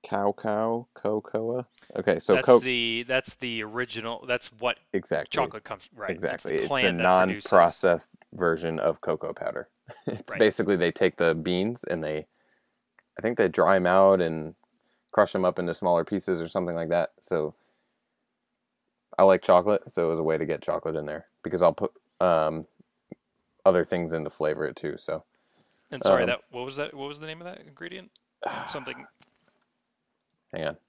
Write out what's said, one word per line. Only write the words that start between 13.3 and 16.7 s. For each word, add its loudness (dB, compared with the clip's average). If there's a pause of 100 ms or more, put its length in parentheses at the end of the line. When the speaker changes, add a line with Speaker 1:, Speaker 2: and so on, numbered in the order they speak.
Speaker 1:
they 4
dry 4
'em 2
out 6
and -4 (560)
crush 2
'em 0
up 0
into -4
smaller 0
pieces -4
or -6
something -4